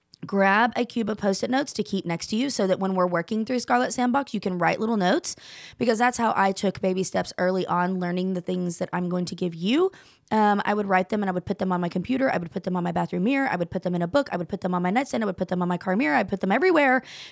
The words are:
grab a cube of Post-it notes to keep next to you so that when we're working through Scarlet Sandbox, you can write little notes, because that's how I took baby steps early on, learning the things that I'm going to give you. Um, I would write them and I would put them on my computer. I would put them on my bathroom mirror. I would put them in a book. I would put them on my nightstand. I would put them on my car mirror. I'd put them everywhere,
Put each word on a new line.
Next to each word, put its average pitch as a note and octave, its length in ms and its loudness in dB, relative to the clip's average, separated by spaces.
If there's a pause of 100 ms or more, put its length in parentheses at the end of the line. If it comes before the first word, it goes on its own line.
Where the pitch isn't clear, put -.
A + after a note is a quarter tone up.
(240)
grab G3 520 4
a B3 80 0
cube A3+ 260 -2
of G#3+ 80 -4
Post-it G#3 320 0
notes C4+ 240 0
to G#3 80 -2
keep F#3+ 240 -4
next E3+ 220 -4
to G#3+ 80 -2
you C4 140 0
so G#3 160 0
that F#3 120 2
when F#3+ 160 0
we're F3+ 120 2
working F3+ 380 -2
through B3 160 -2
Scarlet B3 320 0
Sandbox, B3 420 0
you G3 60 -4
can F#3 180 -2
write E3 220 2
little A3 160 0
notes, G3+ 400 2 (420)
because A3+ 200 2
that's A#3+ 200 2
how A#3 180 2
I G3 160 4
took - 280 -2
baby F#3 220 0
steps F#3 360 -2
early F#3 280 0
on, F3+ 340 0
learning F3+ 340 -2
the F3+ 60 -4
things F3+ 380 -4
that F3+ 140 -4
I'm F3+ 160 -2
going F3+ 180 -2
to - 80 -8
give F3 200 -4
you. B3 360 2 (400)
Um, G#3 340 4
I G#3 100 0
would G#3 120 -2
write F#3+ 240 2
them G#3+ 120 0
and G3 60 0
I F#3 40 0
would F3+ 120 -4
put G3 140 -4
them F#3+ 120 -2
on F3+ 100 0
my F3 80 0
computer. B3+ 440 0
I F#3 60 2
would E3+ 120 -6
put F#3 140 -8
them F3+ 120 -2
on F3 60 -2
my F3 100 -2
bathroom F3 320 -2
mirror. C4+ 260 2
I F3+ 60 -2
would F3 140 -4
put F3+ 120 -6
them F3 120 -2
in F3 80 0
a F3 60 0
book. C4+ 240 0
I - 40 -2
would F3 120 -6
put G3 140 -6
them F3+ 120 -2
on F3+ 80 0
my F3+ 80 0
nightstand. B3 320 0
I G#3+ 40 0
would F#3 100 -2
put F#3 120 -4
them F3+ 140 -2
on F3 60 0
my F3 80 0
car F#3 200 -2
mirror. D4 200 2
I'd G#3 120 0
put F#3+ 120 -4
them F#3+ 100 0
everywhere, C#4 520 4 (280)